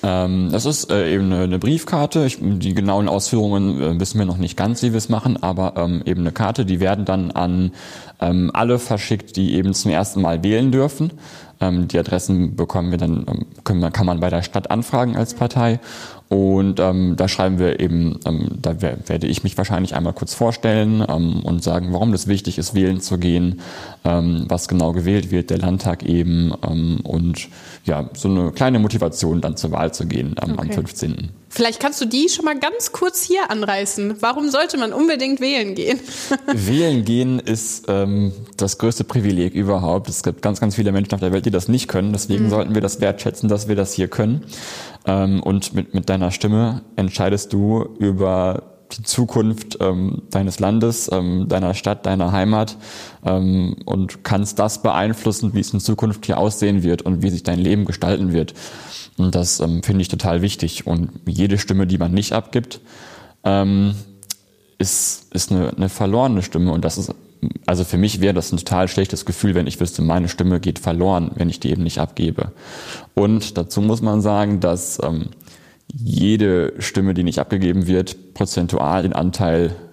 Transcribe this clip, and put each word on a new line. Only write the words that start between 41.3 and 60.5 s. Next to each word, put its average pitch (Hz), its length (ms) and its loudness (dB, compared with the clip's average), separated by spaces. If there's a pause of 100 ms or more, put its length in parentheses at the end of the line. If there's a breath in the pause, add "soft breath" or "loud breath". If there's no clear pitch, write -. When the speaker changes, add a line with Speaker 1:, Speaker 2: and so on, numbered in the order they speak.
Speaker 1:
Welt, 95 140 0
die 110 60 2
das 92 180 0
nicht 123 180 2
können. 98 240 0
Deswegen 101 340 0
Speaker 2:
Mhm. 104 40 4
Speaker 1:
sollten 151 240 0
wir 107 80 2
das - 180 -2
wertschätzen, 104 480 0
dass 104 220 0
wir 104 80 2
das 98 160 -2
hier 92 160 0
können. 117 320 0 (640 loud breath)
Ähm, 95 380 2
und 98 300 0
mit, - 200 -4
mit 85 160 -2
deiner 92 220 2
Stimme 110 500 0 (160)
entscheidest 98 560 0
du 104 340 2 (120)
über 92 640 0 (280)
die 107 120 -12
Zukunft, 110 760 0
ähm, 92 520 0
deines 95 280 0
Landes, 110 520 2
ähm, 90 360 0
deiner 92 260 0
Stadt, - 320 -4
deiner 92 280 0
Heimat, 107 420 2 (500 loud breath)
ähm, 92 600 2
und 95 380 -2
kannst 101 360 0
das 104 220 0
beeinflussen, 104 720 0
wie 104 60 2
es - 140 -2
in 101 60 2
Zukunft 107 460 0
hier - 120 0
aussehen 101 460 2
wird 85 200 2
und 90 200 0
wie 95 60 2
sich 87 140 -4
dein 87 160 0
Leben 98 260 2
gestalten 92 480 0
wird. 82 200 0 (640 loud breath)
Und 90 160 2
das, 87 260 0
ähm, 85 240 0
finde 95 180 2
ich 87 80 0
total 87 320 0
wichtig. 95 460 -2